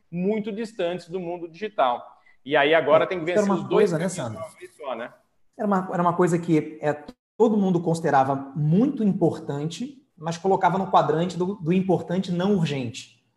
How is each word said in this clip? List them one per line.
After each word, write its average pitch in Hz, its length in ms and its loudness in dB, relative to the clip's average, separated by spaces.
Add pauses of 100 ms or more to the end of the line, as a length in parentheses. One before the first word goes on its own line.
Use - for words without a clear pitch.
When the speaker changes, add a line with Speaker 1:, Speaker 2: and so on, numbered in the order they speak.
(120)
Speaker 1:
muito 202 400 -2
distantes 180 580 -6
do 180 120 -8
mundo 175 260 -8
digital. 160 580 0 (380)
E 139 120 -2
aí 147 180 4
agora 160 320 4
Speaker 2:
É, - 20 -4
Speaker 1:
tem 185 120 -4
que 160 40 -6
Speaker 2:
isso 170 80 -4
era 208 100 2
Speaker 1:
vencer 196 120 2
Speaker 2:
uma 165 100 -2
Speaker 1:
os 127 60 -10
dois 202 220 4
Speaker 2:
coisa, 160 60 0
né, 180 120 -2
Speaker 1:
caminhos - 40 -6
Speaker 2:
Sandro? 113 280 -8
Speaker 1:
de - 40 -10
uma - 140 -20
vez - 160 -20
só, 135 200 -10
né? 120 180 -12 (440)
Speaker 2:
Era 214 100 -4
uma, 190 260 0
era 180 80 0
uma 175 120 2
coisa 175 240 2
que, 156 440 0
é, 147 120 0 (440)
todo 214 200 4
mundo 190 220 2
considerava 143 560 2 (200)
muito 170 500 2
importante, 165 960 -2 (140)
mas 165 200 -8
colocava 185 400 2
no 190 140 -2
quadrante 165 460 2
do, 180 180 -2
do 160 160 -2
importante 185 600 0
não 185 240 2
urgente. 139 680 -6 (120)